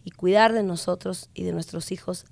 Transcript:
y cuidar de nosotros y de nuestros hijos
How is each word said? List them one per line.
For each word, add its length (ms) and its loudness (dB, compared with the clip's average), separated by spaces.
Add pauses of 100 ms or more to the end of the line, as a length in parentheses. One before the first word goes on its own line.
y 80 -14
cuidar 400 4
de 100 2
nosotros 720 -4
y 80 -10
de 80 -4
nuestros 400 -6
hijos 420 -8